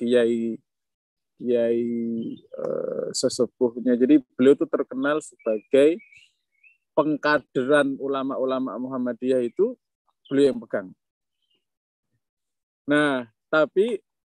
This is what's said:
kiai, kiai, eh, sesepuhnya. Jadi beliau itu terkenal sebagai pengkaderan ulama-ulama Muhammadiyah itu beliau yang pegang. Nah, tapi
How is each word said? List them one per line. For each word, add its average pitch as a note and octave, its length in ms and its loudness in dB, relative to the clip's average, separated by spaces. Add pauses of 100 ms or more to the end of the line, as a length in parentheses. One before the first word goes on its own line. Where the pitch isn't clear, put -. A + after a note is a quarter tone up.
kiai, A#2 560 0 (800)
kiai, A#2 480 0 (560)
eh, - 720 -8
sesepuhnya. B2 880 -2
Jadi C3 320 4
beliau C3+ 240 6
itu E3+ 80 -4
terkenal C#3+ 560 -4
sebagai C3+ 800 0 (960)
pengkaderan C#3+ 1040 0
ulama-ulama C3 800 -4
Muhammadiyah B2+ 640 -2
itu G#3 320 -2 (560)
beliau C3+ 240 4
yang A2+ 80 -10
pegang. G#2 240 -8 (2000)
Nah, C#3+ 400 0 (240)
tapi F#3+ 480 0 (300)